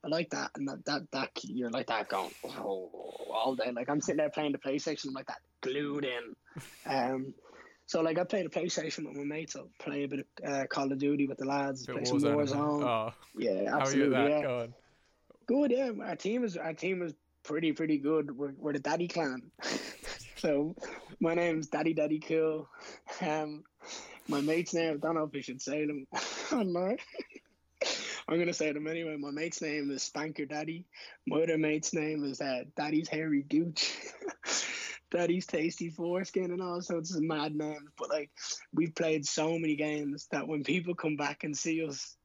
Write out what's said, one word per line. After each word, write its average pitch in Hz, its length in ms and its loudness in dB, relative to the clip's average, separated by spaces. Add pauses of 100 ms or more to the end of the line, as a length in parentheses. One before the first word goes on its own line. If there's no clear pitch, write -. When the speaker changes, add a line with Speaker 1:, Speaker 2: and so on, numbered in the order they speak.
Speaker 1:
I - 40 -6
like 156 220 0
that. 143 260 -4
And 143 100 -2
that, - 200 -6
that, 147 160 0 (100)
that 131 180 -2 (140)
you're 117 260 -2
like 123 160 -2
that 110 220 0
going, - 240 -2 (260)
"Oh," 95 320 -4 (420)
all 120 220 2
day. 123 160 0
Like, 123 180 -4
I'm 147 120 2
sitting 151 160 0
there 151 140 2
playing 151 200 0
the 135 80 0
PlayStation, 143 500 -2
I'm 131 60 -6
like 135 140 -10
that, 127 100 -10 (220)
glued 143 440 -2
in. 120 300 -4 (220)
Speaker 2:
<laughs> - 300 -14
Speaker 1:
Um, 131 460 0 (540)
so, - 140 2
like, 165 180 4
I 180 60 4
play 185 180 2
the 160 60 -2
PlayStation 160 580 -2
with - 100 -8
my 143 60 -4
mates. 151 320 -4
I'll 139 240 -12
play 143 240 -4
a 139 60 -2
bit 139 120 -2
of, - 320 -8
uh, 135 140 0
Call 139 240 0
of 135 80 0
Duty 143 300 4
with 135 100 -6
the 131 60 -4
lads. 139 420 0
Speaker 2:
Bit 127 100 -6
Speaker 1:
Play 123 100 -2
some 143 120 4
Speaker 2:
Warzone, 143 240 4
isn't 143 160 2
it? - 20 2
Speaker 1:
Warzone. 147 220 2
Speaker 2:
Oh. 113 320 2 (220)
Speaker 1:
Yeah, 110 140 0
Speaker 2:
How 95 40 2
are 95 60 0
you 101 80 2
at 123 120 2
Speaker 1:
absolutely, 139 360 6
Speaker 2:
that? 143 140 6
Speaker 1:
yeah. 151 120 4
Speaker 2:
Go 127 200 0
on. 117 120 -8 (720)
Speaker 1:
Good, 277 240 4
yeah. 254 200 2 (140)
Our 190 120 -4
team 233 260 0
is, 190 140 -2
our 165 180 -4
team 180 280 -2
is 165 120 -4 (300)
pretty, 156 280 2
pretty 156 260 2
good. 143 380 2
We're, 139 220 -4
we're 147 140 -2
the 143 80 0
Daddy 165 260 2
Clan. 139 460 -2 (100)
<laughs> - 0 - (720)
So 156 380 2 (460)
my 165 140 4
name's 165 340 2
Daddy 160 260 2
Daddy 156 240 2
Cool. 156 500 2 (520)
Um, 151 420 0 (640)
my 143 140 2
mate's 160 340 2
name, 165 200 4
I - 20 -2
don't 156 180 0
know 156 80 4
if 151 100 -2
we 143 80 -4
should 127 220 -8
say 147 240 0
them 147 180 -2 (260)
<laughs> - 220 -4
or 240 120 4
not. 185 340 2 (1300)
I'm 165 140 2
gonna 175 120 4
say 156 200 2
them 147 160 -2
anyway. 165 280 -2
My 143 140 -4
mate's 160 320 -4
name 147 300 0
is 127 100 -2
Spanker 151 420 -4
Daddy. 156 400 -4 (440)
My 156 140 4
other 165 160 4
mate's 156 360 2
name 156 300 0
is, 135 160 -4
uh, 131 240 0 (120)
Daddy's 156 300 2
Hairy 156 360 2
Gooch. 151 540 2 (580)
<laughs> - 580 -4
Daddy's 175 340 4
Tasty 170 440 0
Foreskin 175 600 0
and 175 100 -2
all 180 180 -2
sorts 175 340 -2
of 151 80 2
mad 156 320 0
names. 151 440 -4
But, - 120 -6
like, 147 200 0 (420)
we've 160 240 2
played 160 300 2
so 165 320 2
many 156 180 2
games 147 560 -2
that 135 160 -2
when 147 160 0
people 175 300 0
come 156 220 0
back 147 280 -2
and 151 120 -2
see 160 300 0
us - 380 -8